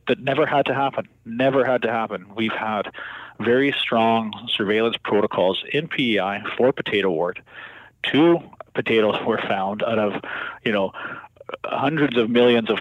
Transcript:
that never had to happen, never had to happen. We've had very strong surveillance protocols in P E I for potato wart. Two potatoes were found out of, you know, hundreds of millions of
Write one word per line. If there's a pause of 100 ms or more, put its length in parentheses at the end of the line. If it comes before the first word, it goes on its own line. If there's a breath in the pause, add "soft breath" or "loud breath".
that
never
had
to
happen, (160)
never
had
to
happen. (120)
We've
had (480 loud breath)
very
strong
surveillance
protocols
in
P
E
I (160)
for
potato
wart. (640 loud breath)
Two (360)
potatoes (100)
were
found
out
of, (420 loud breath)
you
know, (720 loud breath)
hundreds
of
millions
of